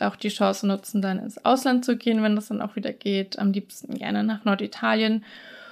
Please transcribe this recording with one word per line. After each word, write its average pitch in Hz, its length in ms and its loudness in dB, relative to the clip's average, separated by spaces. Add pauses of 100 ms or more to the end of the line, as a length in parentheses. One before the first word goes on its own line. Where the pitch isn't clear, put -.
auch 202 140 0
die - 120 -4
Chance 202 380 0
nutzen, 196 340 0
dann 190 180 0
ins - 280 -10
Ausland 254 360 4
zu 247 140 2
gehen, 220 260 2
wenn 214 140 4
das 208 120 -4
dann 208 120 -4
auch - 160 -6
wieder 202 160 -6
geht. 196 460 -2
Am 196 140 2
liebsten - 420 -6
gerne 208 280 -2
nach 214 220 -2
Norditalien 220 800 2 (480)